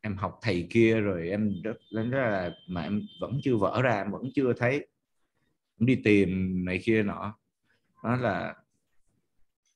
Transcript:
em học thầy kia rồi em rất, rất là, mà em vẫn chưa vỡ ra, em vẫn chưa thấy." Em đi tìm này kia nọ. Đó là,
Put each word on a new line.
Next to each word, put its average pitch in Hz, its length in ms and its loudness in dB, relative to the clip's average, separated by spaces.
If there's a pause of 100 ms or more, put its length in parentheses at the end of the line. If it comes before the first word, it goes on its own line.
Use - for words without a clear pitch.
em 104 160 -4
học 92 240 -6
thầy 87 300 0
kia 113 300 6
rồi 90 280 -2
em 101 340 -2
rất, 107 140 -8 (140)
rất 110 200 -2
là, 104 400 -2 (160)
mà 87 160 -6
em 101 180 -4 (200)
vẫn 95 220 -4
chưa 131 140 2
vỡ 101 240 2
ra, 117 200 2
em 101 100 -6
vẫn - 120 -8 (120)
chưa 127 180 2
thấy." 120 200 0 (1040)
Em 113 60 2
đi 131 180 4
tìm 101 260 6 (360)
này 90 180 -2
kia 110 200 2
nọ. 98 340 -6 (680)
Đó 117 120 0
là, 92 400 -2 (1200)